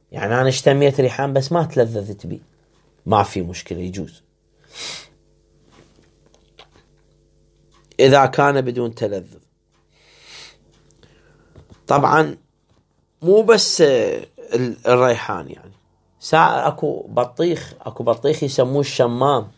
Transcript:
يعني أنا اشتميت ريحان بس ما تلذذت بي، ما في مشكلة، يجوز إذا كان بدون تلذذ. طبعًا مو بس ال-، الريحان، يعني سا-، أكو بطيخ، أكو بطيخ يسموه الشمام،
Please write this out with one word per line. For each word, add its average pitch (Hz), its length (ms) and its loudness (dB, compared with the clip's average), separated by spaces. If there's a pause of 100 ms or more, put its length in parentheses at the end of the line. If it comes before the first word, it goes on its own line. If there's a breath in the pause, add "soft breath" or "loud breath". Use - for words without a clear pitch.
(120)
يعني 117 300 -2
أنا 131 80 2
اشتميت 139 500 2
ريحان 135 340 -2
بس 135 180 -2
ما 170 120 0
تلذذت 113 640 -4
بي، - 140 -12 (640)
ما 101 180 2
في - 180 -6
مشكلة، 87 380 -12
يجوز 92 440 -12 (3750 loud breath)
إذا 135 260 6
كان 139 360 2
بدون 120 340 -6
تلذذ. 98 420 -8 (2500 loud breath)
طبعًا 143 500 2 (840)
مو 196 200 4
بس 208 400 2
ال-، 117 960 0 (100)
الريحان، 117 600 0
يعني - 220 -20 (480)
سا-، 139 480 2
أكو 139 400 -6
بطيخ، 123 760 -4
أكو 117 220 -12
بطيخ 127 400 0
يسموه 135 360 0
الشمام، 127 680 0 (100)